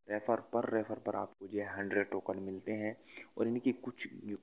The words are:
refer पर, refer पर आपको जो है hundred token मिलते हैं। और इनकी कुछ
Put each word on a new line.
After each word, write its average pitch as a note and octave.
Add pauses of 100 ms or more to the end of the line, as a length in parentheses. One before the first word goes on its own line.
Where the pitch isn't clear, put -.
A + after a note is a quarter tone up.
refer A2 (140)
पर, A#2
refer A2
पर -
आपको G2
जो G#2
है G2+
hundred G2
token F#2+
मिलते F#2+
हैं। G#2+ (420)
और A2+
इनकी B2
कुछ - (360)